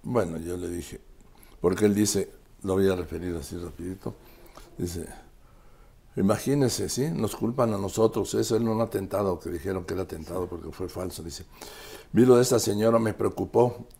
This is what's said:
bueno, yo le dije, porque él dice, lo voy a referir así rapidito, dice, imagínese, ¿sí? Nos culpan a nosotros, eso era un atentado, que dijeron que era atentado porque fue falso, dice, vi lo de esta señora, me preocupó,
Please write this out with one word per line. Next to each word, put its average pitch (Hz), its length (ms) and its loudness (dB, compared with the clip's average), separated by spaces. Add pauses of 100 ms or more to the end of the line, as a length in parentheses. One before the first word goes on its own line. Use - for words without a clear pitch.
bueno, 92 320 0
yo 85 200 -6
le 87 120 -8
dije, 87 320 -10 (600)
porque 92 260 4
él 104 80 6
dice, 101 360 2 (340)
lo 95 100 0
voy 95 160 4
a 92 60 2
referir 85 400 -6
así 80 200 -10
rapidito, 87 600 -10 (600)
dice, 85 300 -6 (1120)
imagínese, 107 720 2
¿sí? 135 220 -2
Nos 110 260 -2
culpan 120 360 0
a 101 60 -2
nosotros, 101 560 0
eso 113 220 0
era 120 80 0
un 110 160 0
atentado, 98 580 -2
que 82 100 -12
dijeron 90 360 -4
que 98 100 -6
era 92 80 -2
atentado 85 460 -8
porque 80 240 -12
fue 92 160 -8
falso, 90 340 -8
dice, 82 240 -12 (680)
vi 120 140 8
lo 127 100 10
de 120 60 8
esta 120 160 4
señora, 110 400 2
me 110 160 0
preocupó, 107 720 0 (140)